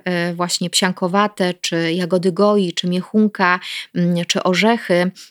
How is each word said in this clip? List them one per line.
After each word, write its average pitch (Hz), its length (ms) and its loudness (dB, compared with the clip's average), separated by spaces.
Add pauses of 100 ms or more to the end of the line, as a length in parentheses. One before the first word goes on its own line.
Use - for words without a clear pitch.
e, 175 280 -2
właśnie 175 360 -4
psiankowate, 185 840 0
czy 165 400 -2
jagody 180 380 0
goi, 202 420 2
czy - 140 -4
miechunka, 185 720 2 (360)
mm, 175 300 0
czy - 180 -2
orzechy, 185 680 2 (200)